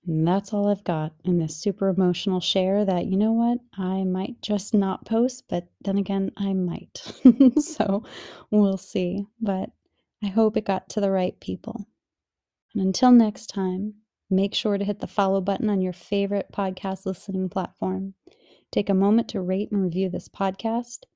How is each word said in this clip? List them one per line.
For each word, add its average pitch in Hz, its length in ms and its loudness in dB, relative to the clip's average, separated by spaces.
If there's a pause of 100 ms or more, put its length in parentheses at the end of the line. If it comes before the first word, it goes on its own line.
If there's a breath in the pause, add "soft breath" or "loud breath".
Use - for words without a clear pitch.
And 160 200 0
that's 196 280 0
all 202 140 0
I've 208 160 -2
got 156 280 -4 (120)
in 175 140 2
this 160 160 -2
super 196 340 -2
emotional 185 520 2
share 190 460 0
that, 180 200 0
you 190 120 0
know 220 140 2
what, 233 260 2 (180)
I 190 280 -2
might 185 360 -4
just 208 320 -4
not 196 320 2
post, 233 460 -2
but 175 180 -4 (140)
then 196 160 -2
again, 196 400 -2
I 196 160 -2
might. - 580 -6 (120)
<laughs> 254 360 8
So - 440 -2 (460 loud breath)
we'll 196 280 4
see. 185 480 -4 (120)
But 196 320 -2 (540)
I 202 40 -4
hope 214 280 2
it 214 80 0
got 190 260 -4
to 202 120 -2
the 196 80 2
right 185 300 0
people. - 460 -10 (840)
And 196 100 -2
until 220 300 4
next 220 360 4
time, 190 460 -4 (360)
make 190 240 2
sure 202 240 -2
to 196 60 -2
hit 202 160 -4
the - 60 -6
follow 196 360 0
button 202 260 -2
on 190 140 2
your 185 100 -2
favorite 196 640 -2
podcast 190 500 -6
listening 185 460 -4
platform. 190 640 -4 (580 soft breath)
Take 202 160 0
a 196 60 2
moment 214 360 4
to 196 120 -4
rate 190 300 -2
and 196 100 0
review 185 260 0
this 175 200 -6
podcast. 220 720 -4 (140)